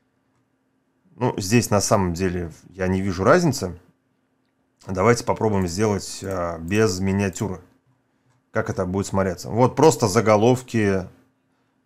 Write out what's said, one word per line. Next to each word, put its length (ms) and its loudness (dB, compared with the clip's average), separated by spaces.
Ну, 200 -2
здесь 320 2
на 140 2
самом 320 0
деле 360 -4
я 180 -6
не 140 0
вижу 220 -4
разницы. 540 0
Давайте 380 0
попробуем 440 0
сделать, 540 -4
а, 360 -6
без 400 0
миниатюры. 600 -2
Как 180 -4
это 160 -4
будет 200 -2
смотреться? 440 -4
Вот 260 2
просто 320 4
заголовки, 960 2